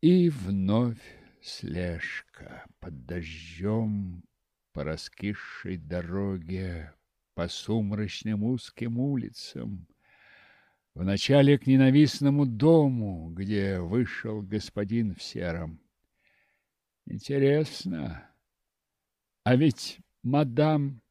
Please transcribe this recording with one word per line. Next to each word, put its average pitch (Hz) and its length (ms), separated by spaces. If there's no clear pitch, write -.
И 175 240
вновь 104 720
слежка - 1300
под 69 280
дождем 87 1160
по 76 100
раскисшей 92 920
дороге, 87 1120
по 85 160
сумрачным 107 960
узким 117 540
улицам, 117 880
вначале 139 640
к - 80
ненавистному 139 760
дому, 117 840
где 98 500
вышел 107 640
господин 104 720
в - 80
сером. 82 580
Интересно, 135 1200
а 127 140
ведь - 440
мадам 139 800